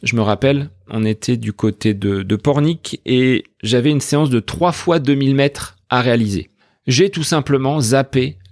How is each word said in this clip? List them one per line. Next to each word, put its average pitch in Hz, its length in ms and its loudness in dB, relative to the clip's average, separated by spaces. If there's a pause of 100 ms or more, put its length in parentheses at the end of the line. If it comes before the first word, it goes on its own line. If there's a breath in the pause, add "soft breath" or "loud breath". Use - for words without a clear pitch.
Je - 140 -2
me 113 60 2
rappelle, 135 480 0 (180)
on 110 160 -4
était 110 320 -2
du 110 160 -6
côté 107 420 0
de, 98 280 -2
de 101 140 -2
Pornic 147 680 -2
et 127 400 2 (180)
j'avais 120 280 2
une 147 100 0
séance 147 300 0
de 120 100 2
trois 175 320 -2
fois 165 260 0
deux 139 160 0
mille 135 200 0
mètres 139 420 -2 (140)
à 123 100 2
réaliser. 117 500 0 (360)
J'ai 151 240 2
tout 165 140 -4
simplement 139 560 0
zappé 127 580 0 (120)